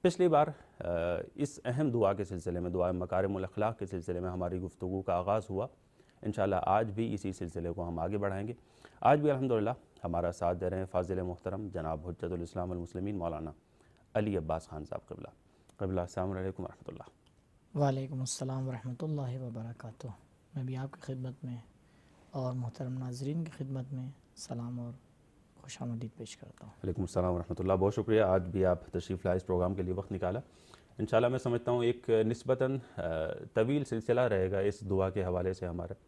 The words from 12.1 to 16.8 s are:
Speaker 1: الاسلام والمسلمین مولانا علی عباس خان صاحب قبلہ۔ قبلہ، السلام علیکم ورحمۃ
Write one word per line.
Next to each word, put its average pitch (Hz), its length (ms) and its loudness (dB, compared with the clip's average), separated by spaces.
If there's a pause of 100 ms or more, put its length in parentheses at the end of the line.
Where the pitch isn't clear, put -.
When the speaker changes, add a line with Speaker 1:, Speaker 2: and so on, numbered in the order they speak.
Speaker 1:
الاسلام 87 460 -4
والمسلمین 92 480 -4
مولانا 80 340 -4 (600)
علی 104 240 2
عباس 78 300 -2
خان 76 180 -10
صاحب - 220 -10
قبلہ۔ - 200 -12 (500)
قبلہ، 92 240 0
السلام 92 300 -2
علیکم 92 320 -4
ورحمۃ - 240 -12